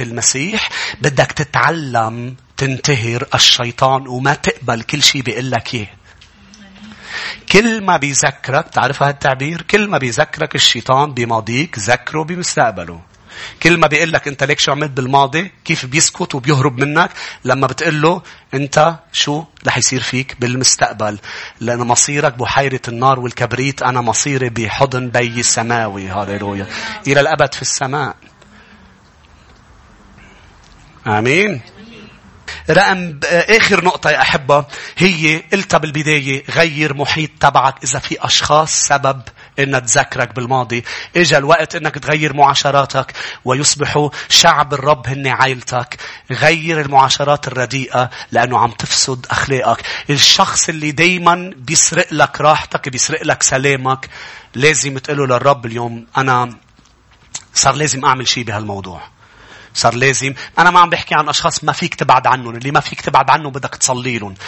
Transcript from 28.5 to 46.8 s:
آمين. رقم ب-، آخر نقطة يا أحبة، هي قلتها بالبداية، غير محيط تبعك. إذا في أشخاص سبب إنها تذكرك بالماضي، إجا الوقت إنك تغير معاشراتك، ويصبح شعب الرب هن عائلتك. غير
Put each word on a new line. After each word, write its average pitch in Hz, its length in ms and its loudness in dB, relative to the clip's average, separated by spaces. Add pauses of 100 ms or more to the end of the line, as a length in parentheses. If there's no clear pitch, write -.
آمين. 131 540 2 (1120)
رقم 185 420 2
ب-، 143 120 -8
آخر 175 600 4
نقطة 160 260 0
يا 139 100 2
أحبة، 143 440 2 (320)
هي 160 460 2 (100)
قلتها 190 260 2
بالبداية، 147 720 -2
غير 151 440 0
محيط 147 360 -2 (100)
تبعك. 135 440 2
إذا 139 140 -2
في - 260 -6
أشخاص 151 640 2
سبب 135 360 0 (360)
إنها 139 220 0
تذكرك 127 540 0
بالماضي، 120 500 -2 (320)
إجا 160 220 4
الوقت 156 360 2
إنك 156 240 -4
تغير 151 380 -2
معاشراتك، 139 760 2 (320)
ويصبح 143 640 0 (200)
شعب 147 460 4
الرب 139 320 0
هن 139 200 -4
عائلتك. 127 720 -2 (300)
غير 156 500 0